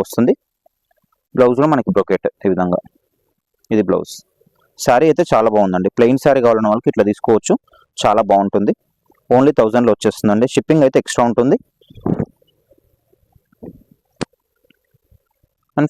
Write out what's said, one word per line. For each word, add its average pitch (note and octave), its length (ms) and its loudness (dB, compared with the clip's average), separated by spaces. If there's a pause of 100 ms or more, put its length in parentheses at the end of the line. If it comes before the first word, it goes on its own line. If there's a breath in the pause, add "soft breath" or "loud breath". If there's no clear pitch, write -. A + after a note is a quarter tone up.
వస్తుంది, B2+ 300 -2 (1040)
బ్లౌజ్ B2 220 2
కూడా D#3 140 0
మనకి A#2+ 220 -4
బ్రోకెట్ F#2+ 320 -2 (180)
ఈ G2 80 0
విధంగా, F2+ 260 -4 (960)
ఇది G#2+ 140 2
బ్లౌజ్. F2 260 -4 (720)
శారీ C3 260 2
అయితే D3+ 200 0
చాలా A2 240 2
బాగుందండి, F#2 340 0 (100)
ప్లెయిన్ A#2+ 260 2
శారీ C3+ 200 2
కావాలన్న A2 280 2
వాళ్ళకి A2+ 200 -4
ఇట్లా G#2+ 180 0
తీసుకోవచ్చు, G#2+ 440 0 (480 soft breath)
చాలా A2 200 2 (100)
బాగుంటుంది. G2 400 0 (640)
only C#3 220 4
థౌజండ్లో A#2 360 2
వచ్చేస్తుందండి, G#2+ 600 -2
షిప్పింగ్ D#3 320 0
అయితే C3 160 0
ఎక్స్ట్రా - 260 -4
ఉంటుంది. A#2+ 280 0 (4000)
And D3+ 120 -2